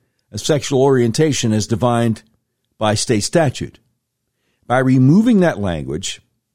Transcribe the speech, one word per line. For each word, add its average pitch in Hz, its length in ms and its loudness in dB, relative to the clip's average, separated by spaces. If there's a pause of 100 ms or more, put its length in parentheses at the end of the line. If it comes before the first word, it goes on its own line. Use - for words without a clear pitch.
(320)
a 104 60 -12
sexual 139 460 -2
orientation 127 680 0
as 107 140 0
defined 117 560 -2 (560)
by 107 160 -2
state 107 280 -2
statute. - 580 -2 (880)
By 123 120 0
removing 143 600 4
that 147 200 0
language, 82 640 -8 (340)